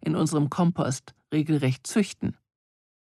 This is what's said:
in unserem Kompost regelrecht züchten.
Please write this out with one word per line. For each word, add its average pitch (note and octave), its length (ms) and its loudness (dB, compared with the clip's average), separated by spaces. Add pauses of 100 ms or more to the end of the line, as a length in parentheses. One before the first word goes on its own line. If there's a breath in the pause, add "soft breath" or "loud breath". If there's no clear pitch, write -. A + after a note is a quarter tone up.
in D#3+ 160 -2
unserem D3 320 2
Kompost D3+ 640 -2 (180)
regelrecht D3 540 0
züchten. - 500 -2 (680)